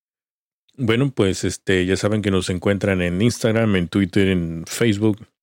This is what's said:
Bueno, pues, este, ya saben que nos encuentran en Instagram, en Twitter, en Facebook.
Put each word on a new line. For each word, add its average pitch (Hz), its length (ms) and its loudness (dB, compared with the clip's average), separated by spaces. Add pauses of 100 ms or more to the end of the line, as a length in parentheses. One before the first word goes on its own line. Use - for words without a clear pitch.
(800)
Bueno, 127 360 0
pues, 95 300 0
este, 92 400 0
ya 92 140 0
saben 107 240 -2
que 101 80 -2
nos 92 180 0
encuentran 95 540 -2
en 87 180 -2
Instagram, 113 560 2
en 85 120 0
Twitter, 98 400 2
en 82 380 -2
Facebook. 107 600 0 (160)